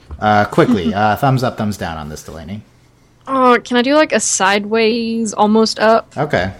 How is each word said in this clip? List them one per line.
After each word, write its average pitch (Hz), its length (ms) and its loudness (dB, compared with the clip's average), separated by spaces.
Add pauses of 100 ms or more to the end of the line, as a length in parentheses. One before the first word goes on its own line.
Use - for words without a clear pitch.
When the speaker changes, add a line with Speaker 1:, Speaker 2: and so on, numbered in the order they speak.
(180)
Speaker 1:
uh, 104 280 2
quickly, 175 480 2
Speaker 2:
<laughs> - 0 -
Speaker 1:
uh, 104 220 0
thumbs 131 260 0
up, 120 160 -4
thumbs 104 180 -4
down 82 220 -8
on 73 100 -12
this, 78 140 -14
Delaney. 87 400 -14 (680)
Speaker 3:
Oh, 254 340 2
can 247 140 -4
I 240 60 2
do, 269 120 2
like, 311 180 2
a - 80 0
sideways, 220 1120 -2
almost 214 440 2
up? - 380 2
Speaker 1:
Okay. 110 440 -2